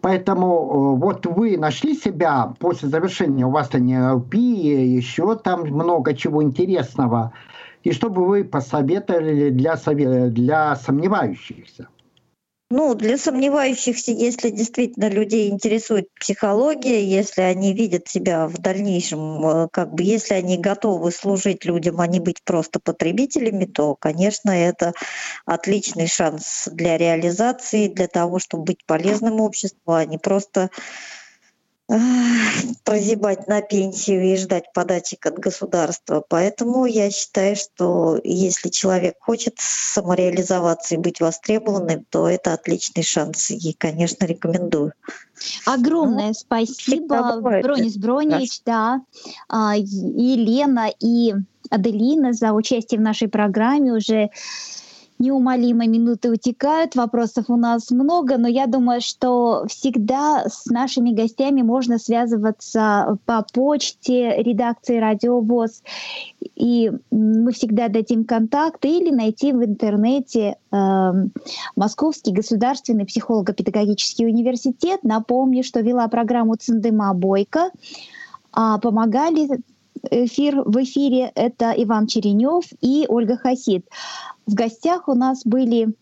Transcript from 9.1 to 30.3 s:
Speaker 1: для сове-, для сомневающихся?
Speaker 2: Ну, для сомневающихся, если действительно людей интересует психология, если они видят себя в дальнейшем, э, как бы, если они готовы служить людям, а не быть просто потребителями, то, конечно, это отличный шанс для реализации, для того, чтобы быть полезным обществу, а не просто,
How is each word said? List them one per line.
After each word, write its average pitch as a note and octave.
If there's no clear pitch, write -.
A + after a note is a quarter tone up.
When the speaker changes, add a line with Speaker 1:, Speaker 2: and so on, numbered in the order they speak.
Speaker 1:
для C#3
сове-, B2+
для C#3+
сомневающихся? C#3+
Speaker 2:
Ну, C4
для A3
сомневающихся, C4+
если A#3+
действительно G#3+
людей G#3
интересует G3+
психология, A3+
если F#3+
они F#3+
видят F#3
себя E3+
в E3+
дальнейшем, F3
э, D#3+
как D#3
бы, E3
если G#3
они F#3
готовы F3+
служить G3
людям, E3+
а E3+
не F3+
быть F3
просто -
потребителями, G3
то, D3
конечно, F#3
это F3
отличный F3
шанс -
для E3
реализации, F3+
для F3+
того, F3
чтобы E3
быть F3
полезным G#3+
обществу, G#3
а E3
не D#3
просто, F#3+